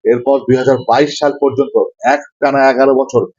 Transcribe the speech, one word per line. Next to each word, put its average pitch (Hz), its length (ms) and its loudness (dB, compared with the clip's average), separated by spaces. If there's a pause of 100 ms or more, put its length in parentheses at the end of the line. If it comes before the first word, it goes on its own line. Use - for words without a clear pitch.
এরপর 123 360 0
দুই 127 160 0
হাজার 127 200 0 (100)
বাইশ 139 300 2
সাল 143 240 -2
পর্যন্ত 135 340 -2 (320)
একটানা 139 640 -2
এগারো 131 260 2
বছর 127 280 0 (160)